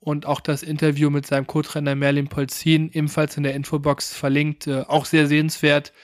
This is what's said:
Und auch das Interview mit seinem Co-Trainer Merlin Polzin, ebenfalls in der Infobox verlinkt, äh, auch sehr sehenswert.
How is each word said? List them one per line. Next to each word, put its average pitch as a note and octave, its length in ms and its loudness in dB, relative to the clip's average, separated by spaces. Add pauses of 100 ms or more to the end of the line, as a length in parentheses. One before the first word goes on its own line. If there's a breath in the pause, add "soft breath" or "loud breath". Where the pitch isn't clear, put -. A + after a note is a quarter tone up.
Und D3 260 -4
auch C#3+ 140 -2
das C#3+ 220 -2
Interview D3+ 480 2
mit C#3+ 160 -2
seinem C#3 200 0
Co-Trainer D3 480 -2
Merlin C#3 340 0
Polzin, D#3 640 0
ebenfalls D3+ 440 -2
in D3 60 -4
der C#3 120 0
Infobox C#3+ 600 -2
verlinkt, C#3+ 520 0
äh, C3+ 200 -2
auch C#3+ 180 2
sehr D#3 220 4
sehenswert. D3 680 2 (120)